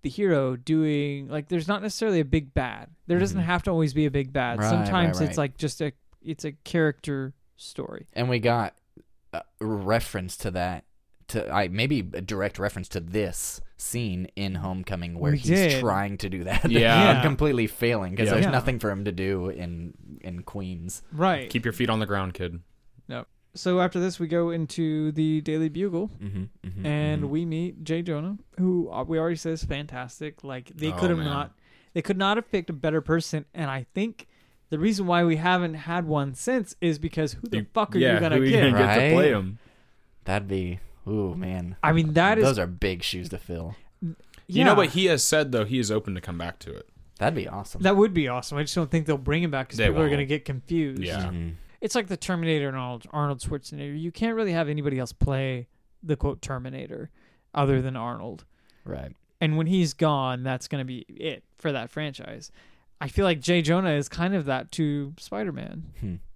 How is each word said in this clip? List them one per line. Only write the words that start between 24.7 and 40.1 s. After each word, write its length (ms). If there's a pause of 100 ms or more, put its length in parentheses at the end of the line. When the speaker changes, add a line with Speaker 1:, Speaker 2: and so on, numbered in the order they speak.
Speaker 1:
the 300
Daily 280
Bugle, 400 (120)
Speaker 2:
Mm-hmm, 220 (220)
mm-hmm, 200
Speaker 1:
and 380
Speaker 2:
mm-hmm. 80
Speaker 1:
we 140
meet 380
Jay 200
Jonah, 340 (220)
who, 320
uh, 120
we 160
already 160
said 180
is 100
fantastic. 800
Like, 320
they 160
Speaker 3:
Oh, 60
Speaker 1:
could 120
have 100
Speaker 3:
man. 80
Speaker 1:
not, 260 (400)
they 100
could 140
not 200
have 140
picked 180
a 40
better 280
person, 440 (100)
and 160
I 140 (100)
think 320 (420)
the 100
reason 280
why 160
we 140
haven't 380
had 300
one 300
since 460
is 180
because 340
who 140
the 100
Speaker 3:
You, 160
Speaker 1:
fuck 220
are 40
Speaker 3:
yeah, 160
Speaker 1:
you 40
gonna 160
Speaker 3:
who 60
are 40
you 60
Speaker 1:
get? 200
Speaker 3:
gonna 140
get 100
to 60
Speaker 2:
Right? 120
Speaker 3:
play 180
him? 260 (680)